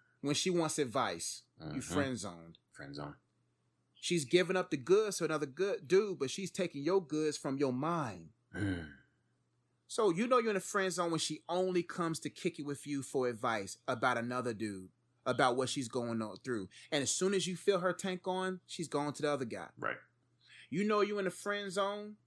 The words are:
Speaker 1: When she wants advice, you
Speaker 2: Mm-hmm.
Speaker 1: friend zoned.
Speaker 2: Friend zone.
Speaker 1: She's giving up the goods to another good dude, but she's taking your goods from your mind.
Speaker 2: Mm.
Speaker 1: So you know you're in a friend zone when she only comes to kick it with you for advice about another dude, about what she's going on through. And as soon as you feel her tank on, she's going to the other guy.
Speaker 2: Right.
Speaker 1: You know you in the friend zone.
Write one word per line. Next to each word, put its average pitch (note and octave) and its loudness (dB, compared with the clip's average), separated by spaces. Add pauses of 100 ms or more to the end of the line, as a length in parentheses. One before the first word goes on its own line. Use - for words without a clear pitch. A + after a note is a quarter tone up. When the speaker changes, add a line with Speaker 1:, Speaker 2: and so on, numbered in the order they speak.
(200)
Speaker 1:
When C#3+ 0
she F#3 0
wants E3 2
advice, A2+ 0 (180)
you D#2+ -10
Speaker 2:
Mm-hmm. D2+ -4
Speaker 1:
friend C3+ 0
zoned. E2+ -10 (140)
Speaker 2:
Friend C#2 -14
zone. C#2+ -8 (880)
Speaker 1:
She's E3+ 2
giving F3+ 4
up F3+ -2
the D#3+ 0
goods F#3+ 4
to F3 0
another D3+ 0
good E3+ -4
dude, F#3+ 4
but C3+ 0
she's G3 -4
taking E3+ -4
your F#3+ 4
goods D3+ 0
from C3+ -2
your C#3 4
mind. B2+ -2 (280)
Speaker 2:
Mm. F2+ 0 (1000)
Speaker 1:
So G#3+ 4
you F#3+ 2
know B3+ 6
you're A3+ 2
in G3+ 2
a F3+ 2
friend F#3+ 0
zone E3+ 0
when D#3+ 2
she - -4
only F3+ 2
comes E3 -2
to D3 -6
kick - -6
it C#3+ -6
with C#3+ -6
you C#3+ -2
for B2+ 0
advice A2 -2 (120)
about B2 2
another B2 -2
dude, G2 -6 (380)
about B2+ 4
what B2+ 2
she's B2+ -4
going A#2 -2
on G#2+ -6
through. G#2+ -2 (240)
And D3 2
as - 0
soon G3 2
as F#3 2
you F3+ -4
feel F#3+ 4
her F3+ 2
tank F#3 -4
on, F#3 -2
she's D#3 -6
going C#3+ 0
to - -6
the D3 2
other C3+ -2
guy. G2+ -8 (120)
Speaker 2:
Right. - -2 (760)
Speaker 1:
You F#3+ 0
know G#3+ 4
you G3+ 2
in F#3+ 0
the F3 2
friend G3+ -4
zone. G#3 -2 (120)